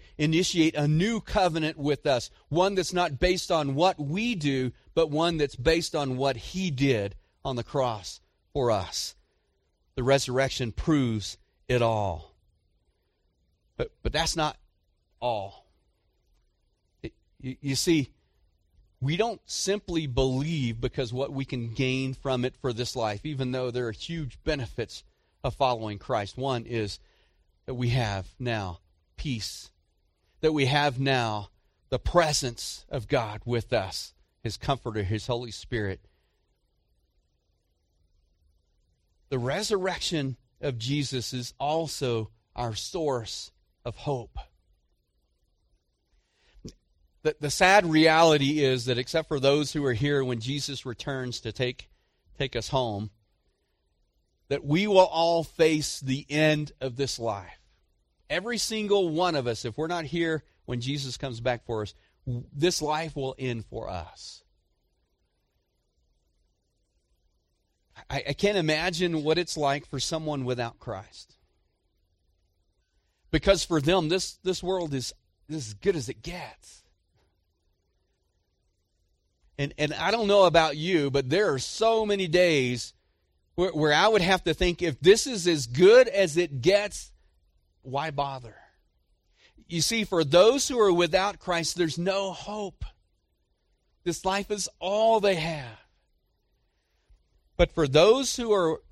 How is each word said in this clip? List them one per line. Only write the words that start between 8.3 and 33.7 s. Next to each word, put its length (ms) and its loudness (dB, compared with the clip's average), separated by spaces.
for 180 0
us. 460 -4
The 80 -2
resurrection 640 0
proves 640 0
it 140 2
all. 500 -2
But, 140 -4
but 80 -4
that's 240 -2
not 200 -2
all. 480 -6
It, 100 -14
you, 200 -12
you 140 -4
see, 360 2
we 160 -2
don't 300 -2
simply 600 -4
believe 720 0
because 320 -4
what 220 -4
we 140 -6
can 260 -8
gain 400 -2
from 320 -2
it 160 -4
for 140 -4
this 200 -6
life, 300 -4
even 280 -4
though 180 -4
there 180 -4
are 40 -6
huge 520 -10
benefits 600 -6
of 120 -4
following 440 -2
Christ. 380 -4
One 300 -4
is 320 -4
that 80 -10
we 180 -2
have 360 -2
now 420 -6
peace, 540 -8
that 100 4
we 140 2
have 340 2
now 480 0
the 100 -2
presence 920 0
of 180 -8
God 380 -2
with 260 -2